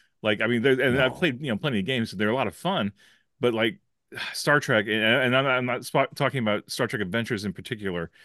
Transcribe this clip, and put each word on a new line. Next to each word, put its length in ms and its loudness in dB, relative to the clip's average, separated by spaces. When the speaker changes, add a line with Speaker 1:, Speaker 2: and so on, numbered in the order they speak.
Speaker 1:
Like, 200 2
I 60 2
mean, 140 2
there, 180 4
and 220 2
I've 120 2
Speaker 2:
No. 40 -14
Speaker 1:
played, 240 0
you 100 -4
know, 60 0
plenty 220 -2
of 60 -2
games, 260 -2
so 60 -12
they're 120 0
a 60 2
lot 120 0
of 80 -8
fun, 360 -2
but, 140 2
like, 260 0
<sighs> 220 -12
Star 260 2
Trek, 280 2
and, 160 0
and 320 4
I'm, 100 2
I'm 200 0
not 160 -4
spo-, 340 -2
talking 240 -2
about 320 0
Star 160 -2
Trek 140 -4
Adventures 440 -2
in 80 -2
particular, 560 -6